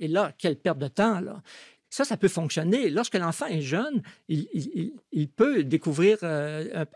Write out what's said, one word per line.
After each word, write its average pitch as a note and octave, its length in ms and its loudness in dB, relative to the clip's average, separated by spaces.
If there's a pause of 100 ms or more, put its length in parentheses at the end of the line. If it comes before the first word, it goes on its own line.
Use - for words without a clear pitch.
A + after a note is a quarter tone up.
Et D#3 80 -2
là, E3+ 280 0
quelle D#3+ 200 0
perte D#3+ 220 -2
de C#3 100 -4
temps, G3+ 320 2
là. - 220 -10 (500)
Ça, C#4 120 0
ça A#3 120 -2
peut F#3+ 120 4
fonctionner. F3 600 2
Lorsque G3+ 280 0
l'enfant F3 300 0
est E3 160 0
jeune, G3+ 380 0 (280)
il, D3+ 260 0
il, E3+ 220 -4
il, E3+ 160 -4 (180)
il D3+ 180 0
peut A#3 360 2
découvrir, D#3+ 580 2
euh, D#3 640 -4 (120)